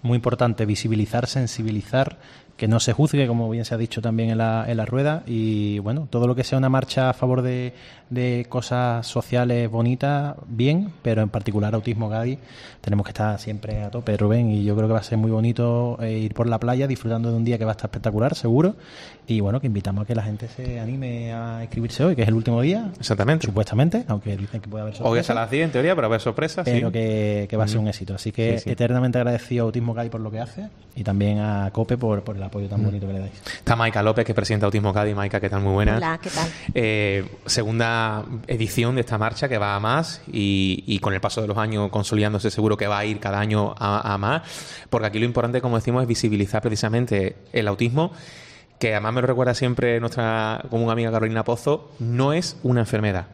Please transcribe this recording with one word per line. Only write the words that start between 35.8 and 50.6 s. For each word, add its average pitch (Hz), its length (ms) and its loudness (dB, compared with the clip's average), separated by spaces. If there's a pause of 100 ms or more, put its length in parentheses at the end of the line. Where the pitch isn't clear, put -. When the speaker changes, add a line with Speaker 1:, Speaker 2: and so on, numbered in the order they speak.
Speaker 3:
Hola, 160 260 -2
¿qué - 80 -8
tal? 160 180 -2 (240)
Speaker 2:
Eh, 104 520 2 (220)
segunda 113 800 0 (220)
edición 117 480 0
de 127 60 0
esta 117 180 -2
marcha 113 300 -2
que 120 100 0
va 101 160 0
a 101 60 -2
más 139 480 0
y, 98 580 0
y 101 140 0
con 101 140 0
el 95 60 -2
paso 107 220 -2
de 104 60 -2
los 104 100 -2
años 107 320 -2
consolidándose 104 640 0
seguro 107 240 2
que 101 100 -2
va 101 120 0
a 104 60 -2
ir 107 140 -4
cada 101 220 -2
año 104 360 2
a, 101 380 0
a 98 40 -2
más, 127 240 0 (460)
porque 110 200 0
aquí 107 100 -2
lo 113 60 4
importante, 120 360 2
como 123 160 0
decimos, 123 260 2
es 120 60 0
visibilizar 107 540 2
precisamente 110 760 0 (160)
el 110 140 0
autismo, 117 460 0 (680)
que 110 140 2
además 107 220 0
me 127 80 2
lo 123 40 2
recuerda 123 280 2
siempre 120 460 2
nuestra 113 720 -2